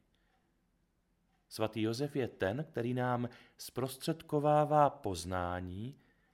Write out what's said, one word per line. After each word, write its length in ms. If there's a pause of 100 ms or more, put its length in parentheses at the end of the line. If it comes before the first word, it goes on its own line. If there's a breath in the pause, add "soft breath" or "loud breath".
(1500)
Svatý 340
Josef 340
je 120
ten, 360
který 300
nám 340 (300 loud breath)
zprostředkovává 1300
poznání, 1080 (360 soft breath)